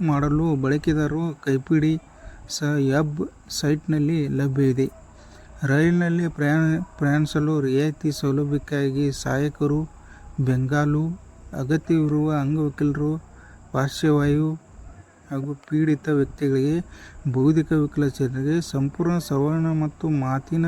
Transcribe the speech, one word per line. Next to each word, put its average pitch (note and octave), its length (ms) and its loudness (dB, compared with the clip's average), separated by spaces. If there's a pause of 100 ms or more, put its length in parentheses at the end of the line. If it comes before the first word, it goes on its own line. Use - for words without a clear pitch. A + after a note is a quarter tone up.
ಮಾಡಲು D3+ 520 2
ಬಳಕೆದಾರರು D3+ 880 0
ಕೈಪಿಡಿ D#3 540 2 (500)
ಸ-, - 140 -8
ವೆಬ್ D3 680 0 (220)
ಸೈಟ್‌ನಲ್ಲಿ D3+ 800 0
ಲಭ್ಯವಿದೆ. C3+ 600 0 (760)
ರೈಲಿನಲ್ಲಿ E3+ 640 2
ಪ್ರಯಾಣ-, D#3+ 540 2
ಪ್ರಯಾಣಿಸಲು D3+ 800 0
ರಿಯಾಯಿತಿ C#3+ 520 0
ಸೌಲಭ್ಯಕ್ಕಾಗಿ C#3+ 1000 0
ಸಹಾಯಕರು, D3 760 -2 (520)
ಬೆಂಗಾಲು, D3 680 0 (440)
ಅಗತ್ಯವಿರುವ D3+ 800 0
ಅಂಗವಿಕಲರು, D3 1040 -2 (360)
ಪಾರ್ಶ್ವವಾಯು D3 840 2 (760)
ಹಾಗೂ C#3 240 -6
ಪೀಡಿತ D#3 540 0
ವ್ಯಕ್ತಿಗಳಿಗೆ, C#3+ 760 0 (480)
ಬೌದ್ಧಿಕ D3+ 400 2
ವಿಕಲಚೇತನರಿಗೆ, C#3+ 880 0
ಸಂಪೂರ್ಣ D#3+ 580 -2
ಶ್ರವಣ D#3 480 0
ಮತ್ತು D#3 420 -2
ಮಾತಿನ C#3+ 580 0